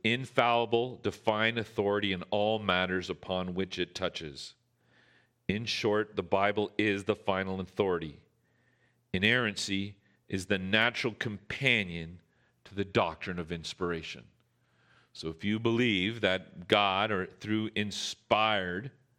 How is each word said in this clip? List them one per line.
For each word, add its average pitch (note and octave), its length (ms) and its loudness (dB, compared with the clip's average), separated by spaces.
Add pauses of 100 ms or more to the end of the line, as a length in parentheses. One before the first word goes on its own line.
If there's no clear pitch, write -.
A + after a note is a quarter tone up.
infallible, A#2+ 1000 2
divine A2 560 0
authority G2+ 540 0
in F2+ 180 -4
all G#2+ 280 2
matters F#2 500 2
upon F#2 460 -4
which F#2 240 -4
it F2 160 -4
touches. D#2+ 600 -6 (920)
In G#2+ 160 0
short, G#2+ 520 0
the G2 60 0
Bible G2+ 540 2
is G2+ 280 2
the G#2+ 100 0
final F#2+ 460 -2
authority. F2 580 -2 (960)
Inerrancy G2+ 840 0 (320)
is F#2+ 180 -4
the G2+ 120 0
natural A2 600 0
companion F#2+ 1040 -2 (440)
to - 100 -20
the G2 100 -2
doctrine F2+ 540 0
of E2 140 -6
inspiration. E2 720 -6 (880)
So - 160 -8
if E2 160 -6
you G#2+ 140 0
believe A2+ 640 2
that F#2 480 -2
God, G2+ 420 4
or F#2 160 -2 (140)
through A2 340 -2
inspired, G#2 1160 -2 (260)